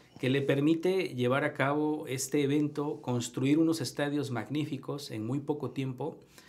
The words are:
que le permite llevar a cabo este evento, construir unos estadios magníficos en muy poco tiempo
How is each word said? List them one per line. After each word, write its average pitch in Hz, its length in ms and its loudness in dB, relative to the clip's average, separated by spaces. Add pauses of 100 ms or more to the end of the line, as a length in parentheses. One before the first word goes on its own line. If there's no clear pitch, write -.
(200)
que 131 80 0
le 139 140 4
permite 160 720 2
llevar 127 300 2
a 139 100 -2
cabo 151 540 0
este 135 340 0
evento, 147 580 0
construir 131 580 2
unos 160 220 4
estadios 143 520 -2
magníficos 139 800 -4
en 110 120 -4
muy 131 140 -2
poco 143 320 -4
tiempo 135 480 -6 (300)